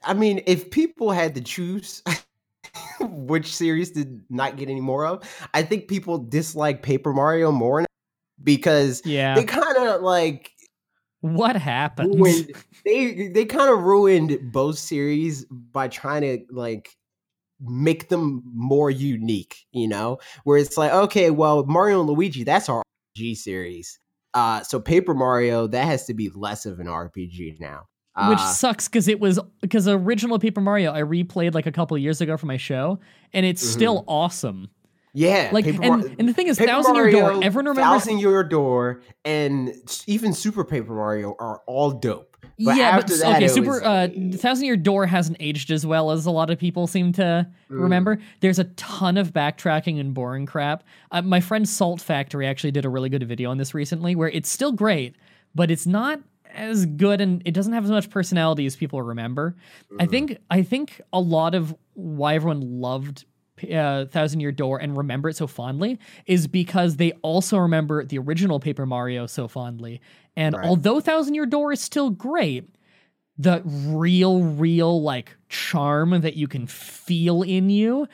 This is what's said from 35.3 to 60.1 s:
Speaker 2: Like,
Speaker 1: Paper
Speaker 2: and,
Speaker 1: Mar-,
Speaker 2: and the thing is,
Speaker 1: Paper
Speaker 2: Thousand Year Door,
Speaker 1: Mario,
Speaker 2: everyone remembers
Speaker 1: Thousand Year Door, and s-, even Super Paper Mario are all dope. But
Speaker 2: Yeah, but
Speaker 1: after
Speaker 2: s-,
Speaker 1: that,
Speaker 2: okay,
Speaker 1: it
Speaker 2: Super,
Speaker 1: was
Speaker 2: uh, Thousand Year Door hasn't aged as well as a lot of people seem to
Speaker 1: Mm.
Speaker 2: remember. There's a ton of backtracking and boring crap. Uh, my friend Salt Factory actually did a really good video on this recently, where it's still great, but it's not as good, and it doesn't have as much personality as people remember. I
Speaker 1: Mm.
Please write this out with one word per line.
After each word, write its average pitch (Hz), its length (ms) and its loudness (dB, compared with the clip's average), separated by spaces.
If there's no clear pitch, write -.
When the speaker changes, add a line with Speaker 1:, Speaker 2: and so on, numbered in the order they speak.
Speaker 2:
Like, 214 140 4
Speaker 1:
Paper - 160 0
Speaker 2:
and, 240 200 4
Speaker 1:
Mar-, 196 160 -4
Speaker 2:
and 233 100 2
the 240 60 2
thing 359 120 0
is, 262 120 2
Speaker 1:
Paper 233 140 4
Speaker 2:
Thousand 254 220 4
Year 226 160 6
Door, 208 120 8
Speaker 1:
Mario, 196 180 2
Speaker 2:
everyone 208 300 2
remembers 262 320 4
Speaker 1:
Thousand 214 160 -2
Year 196 260 4
Door, 127 560 0
and 143 460 0
s-, - 200 -10
even 214 280 0
Super 214 300 -4
Paper 117 300 -4
Mario 107 440 -2
are 113 280 -8
all 139 240 0
dope. 123 520 -6
But 226 340 0
Speaker 2:
Yeah, - 200 6
but 196 60 4
Speaker 1:
after 196 120 -2
Speaker 2:
s-, 156 60 2
Speaker 1:
that, 160 160 4
Speaker 2:
okay, 156 100 6
Speaker 1:
it - 40 6
Speaker 2:
Super, 214 180 4
Speaker 1:
was - 140 -2
Speaker 2:
uh, 185 260 2
Thousand 254 280 0
Year 247 100 2
Door 196 300 2
hasn't 170 340 0
aged 147 300 -4
as 156 140 0
well 160 260 2
as 156 140 0
a 175 60 0
lot 160 180 2
of 170 100 -2
people 175 280 -2
seem 180 260 0
to 175 340 2
Speaker 1:
Mm. 135 120 -4
Speaker 2:
remember. 180 360 2
There's 190 180 4
a 185 60 2
ton 180 540 -2
of 175 160 -2
backtracking 156 640 -2
and 139 140 -4
boring 131 320 -6
crap. 147 380 -4
Uh, 175 120 -2
my 180 180 4
friend 214 280 0
Salt 175 320 -2
Factory 139 460 -4
actually 135 240 -4
did 139 160 -2
a - 20 0
really 131 220 -2
good 131 140 -2
video 120 260 -6
on 131 80 -4
this 135 160 -6
recently, 165 400 -2
where 160 160 0
it's 156 200 -6
still 277 220 -2
great, 185 440 0
but 165 160 2
it's 165 160 -2
not 247 340 0
as 214 320 0
good, 185 340 2
and 180 240 0
it 170 80 -2
doesn't 196 220 0
have 226 100 -2
as 202 60 0
much 208 200 0
personality 160 560 0
as 135 100 -4
people 135 260 -6
remember. 123 540 -4
I 175 80 2
Speaker 1:
Mm. 170 40 -2